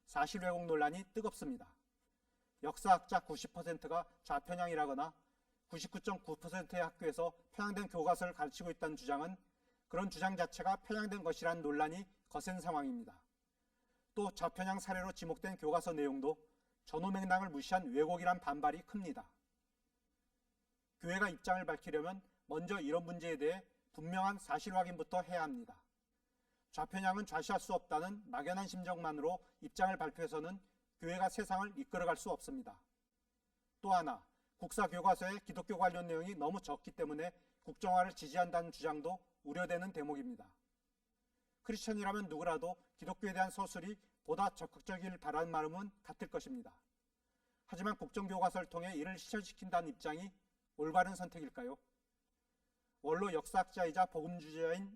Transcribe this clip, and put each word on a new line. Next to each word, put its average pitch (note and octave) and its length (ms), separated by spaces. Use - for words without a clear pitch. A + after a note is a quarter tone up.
사실 D#3 360
왜곡 F3 260
논란이 D#3 360
뜨겁습니다. A3 640
역사학자 F3 600
구십 - 320
퍼센트가 E3 520
좌편향이라거나 D#3+ 880
구십구점구 F3+ 680
퍼센트의 F3 480
학교에서 E3 480
편향된 G3+ 340
교과서를 F3 460
가르치고 D#3 380
있다는 D#3 260
주장은 D3 400
그런 F#3 220
주장 F#3 260
자체가 F3 420
편향된 G#3+ 460
것이라는 E3 380
논란이 D#3 440
거센 F#3 320
상황입니다. C#3 580
또 G#3 180
좌편향 F#3 480
사례로 F#3 340
지목된 F3 440
교과서 E3 360
내용도 C#3+ 440
전후 F#3+ 280
맥락을 F#3+ 380
무시한 D#3+ 440
왜곡이란 F3 480
반발이 D3 400
큽니다. E3+ 440
교회가 F#3 300
입장을 F3+ 340
밝히려면 D#3+ 580
먼저 F3+ 340
이런 D#3+ 240
문제에 E3+ 320
대해 D#3+ 260
분명한 F#3+ 460
사실 E3+ 360
확인부터 F3+ 460
해야 F3 220
합니다. B2 380
좌편향은 F#3+ 540
좌시할 E3 360
수 - 120
없다는 F3+ 560
막연한 F#3 380
심정만으로 E3+ 720
입장을 F#3+ 340
발표해서는 E3 640
교회가 F3+ 300
세상을 G3 480
이끌어갈 F3 400
수 - 120
없습니다. C4 480
또 G3 120
하나, D3+ 280
국사 G3 280
교과서에 F#3 600
기독교 F3+ 320
관련 F3 300
내용이 E3+ 280
너무 D#3+ 260
적기 - 300
때문에 D#3 400
국정화를 F3+ 500
지지한다는 E3+ 580
주장도 D3+ 460
우려되는 F3 500
대목입니다. D3 520
크리스천이라면 G#3 640
누구라도 E3 480
기독교에 F#3+ 340
대한 F#3 180
서술이 G3 480
보다 F#3 240
적극적일 F3+ 720
바라는 D3+ 300
마음은 E3 400
같을 - 240
것입니다. - 480
하지만 G3 300
국정교과서를 F3+ 720
통해 F3 280
이를 E3+ 220
실현시킨다는 F3 720
입장이 D#3+ 400
올바른 F3+ 400
선택일까요? F3+ 640
원로 F3+ 300
역사학자이자 F3+ 760
복음주의자인 E3 880